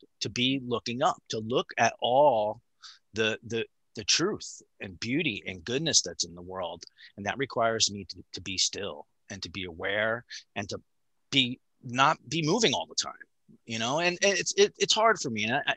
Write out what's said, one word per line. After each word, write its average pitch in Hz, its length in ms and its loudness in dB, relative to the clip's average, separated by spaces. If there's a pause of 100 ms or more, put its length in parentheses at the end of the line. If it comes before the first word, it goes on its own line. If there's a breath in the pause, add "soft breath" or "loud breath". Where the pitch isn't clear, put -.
(220)
to 123 80 -4
be 127 360 0
looking 120 380 -2
up, 175 260 2
to 113 100 -4
look 120 380 -2
at 117 240 4
all 117 600 4 (520 loud breath)
the, 110 320 2
the, 113 200 -2 (300)
the 104 100 -10
truth - 560 -2 (180)
and 95 220 -10
beauty 120 440 -2
and 92 200 -10
goodness 135 360 0
that's 85 220 -4
in 85 120 -12
the 87 60 -14
world. 87 440 -8 (320 soft breath)
And 98 80 -8
that 95 120 -2
requires 113 540 0
me 98 140 -10
to, 87 260 -16
to 101 100 -12
be 92 160 -8
still 87 500 -4 (220)
and 98 140 -12
to 92 60 -8
be 92 160 -8
aware 101 580 -2 (320 loud breath)
and 101 140 -6
to 101 100 -8 (520)
be, 131 280 2 (240)
not 131 340 4 (120)
be 160 120 -2
moving 170 320 2
all - 120 -2
the 78 100 -18
time, - 180 -6 (520)
you 113 120 -6
know? 123 220 0
And, 175 220 0
and 190 160 4
it's, 175 160 -2
it, - 240 6
it's 196 160 4
hard 220 260 4
for 151 100 -4
me. 107 140 -2
And 113 120 2
I, 139 220 0